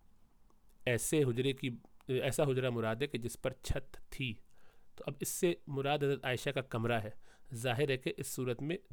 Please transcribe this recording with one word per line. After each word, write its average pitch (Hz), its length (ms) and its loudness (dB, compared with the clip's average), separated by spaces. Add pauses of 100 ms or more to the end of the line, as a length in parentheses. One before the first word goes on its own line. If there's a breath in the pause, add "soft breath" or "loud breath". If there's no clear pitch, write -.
(880)
ایسے 127 380 4
حجرے 131 280 2
کی، 131 160 -4 (400)
ایسا 131 340 2
حجرہ 131 280 4
مراد 113 260 2
ہے 135 100 0
کہ 135 120 -6
جس 117 240 -6
پر 135 100 0 (100)
چھت - 340 -2 (140)
تھی، 127 220 -2 (640 soft breath)
تو - 100 -12
اب 143 140 -2
اس - 100 -2
سے 175 220 2 (160)
مراد 139 300 2
حضرت 143 260 2
عائشہ 131 260 0
کا 135 100 0 (100)
کمرہ 117 300 4
ہے۔ 107 100 -4 (440 soft breath)
ظاہر 123 360 2
ہے 131 60 4
کہ 127 200 -4
اس 139 100 -6
صورت 123 360 -2
میں 156 140 -2 (160)